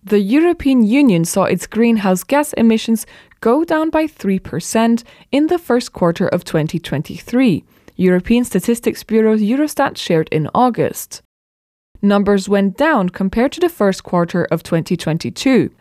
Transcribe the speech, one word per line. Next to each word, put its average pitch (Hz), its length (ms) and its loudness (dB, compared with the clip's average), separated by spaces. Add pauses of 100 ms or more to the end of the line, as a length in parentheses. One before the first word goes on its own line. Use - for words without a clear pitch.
The 208 180 0
European 269 640 2
Union 214 400 4
saw 185 200 0
its - 220 -2
greenhouse 208 560 0
gas 294 300 -2
emissions 226 540 0 (340)
go 269 240 2
down 320 260 -2
by 311 160 0
three 196 320 -4
percent 226 640 -2 (300)
in 302 160 2
the 349 100 0
first 240 340 -2
quarter 170 360 0
of - 160 -2
twenty 160 340 -2
twenty-three, 175 880 -2 (320)
European 180 480 2
Statistics 226 580 -2
Bureau 220 340 2
Eurostat 269 600 0
shared 160 340 -2
in 156 240 -2
August. - 680 -2 (760)
Numbers 202 480 2
went 196 280 0
down 269 320 2
compared 214 440 -2
to - 80 -10
the 349 80 2
first 202 360 -2
quarter 170 400 -2
of - 180 -4
twenty 165 340 -2
twenty-two, 165 840 0